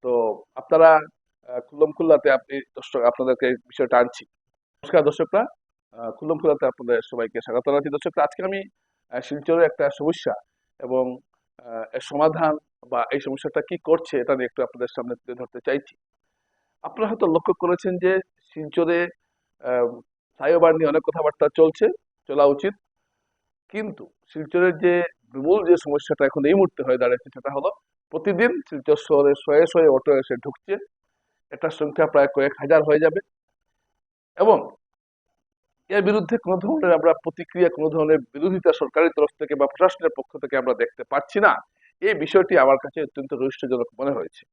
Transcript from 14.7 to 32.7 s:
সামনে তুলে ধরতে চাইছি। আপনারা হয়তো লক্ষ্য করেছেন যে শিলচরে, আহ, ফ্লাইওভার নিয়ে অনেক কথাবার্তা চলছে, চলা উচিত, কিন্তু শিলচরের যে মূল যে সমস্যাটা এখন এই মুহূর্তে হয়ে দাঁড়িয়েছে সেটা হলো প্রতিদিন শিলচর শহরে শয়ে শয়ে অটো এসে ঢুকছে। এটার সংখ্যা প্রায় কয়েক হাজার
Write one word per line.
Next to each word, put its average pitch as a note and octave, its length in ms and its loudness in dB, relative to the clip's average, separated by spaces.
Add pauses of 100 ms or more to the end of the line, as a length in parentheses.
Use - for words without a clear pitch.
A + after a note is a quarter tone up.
সামনে A#2+ 200 -10
তুলে B2 200 -16
ধরতে B2 300 -16
চাইছি। C#3 300 -6 (840)
আপনারা G#3+ 280 -6
হয়তো A3 180 -2
লক্ষ্য E3 260 0
করেছেন F3+ 440 -2
যে F#3 220 0 (300)
শিলচরে, E3+ 580 -2 (520)
আহ, B2 400 -4 (360)
ফ্লাইওভার E3 400 4
নিয়ে D#3+ 140 0
অনেক D#3+ 120 0
কথাবার্তা D3+ 540 -2
চলছে, D#3+ 320 4 (400)
চলা C#3+ 180 2
উচিত, C#3+ 280 0 (960)
কিন্তু G#3 340 -12 (240)
শিলচরের E3+ 500 -2
যে F3 260 0 (320)
মূল E3+ 320 0
যে F3 80 6 (100)
সমস্যাটা D3 400 -2
এখন C#3 200 -2
এই D#3 80 4
মুহূর্তে F#3+ 300 0
হয়ে C3 140 0
দাঁড়িয়েছে B2 360 -2
সেটা C#3 220 -10
হলো D3+ 160 -4 (380)
প্রতিদিন F#3 420 -2 (180)
শিলচর D3 260 0
শহরে C#3+ 380 2 (120)
শয়ে D#3 280 4
শয়ে E3 140 6
অটো C3 300 2
এসে C3 180 -4
ঢুকছে। C#3+ 380 -10 (800)
এটার - 180 -4
সংখ্যা D3+ 380 -2
প্রায় C#3+ 280 4
কয়েক C#3 240 0
হাজার D3+ 240 2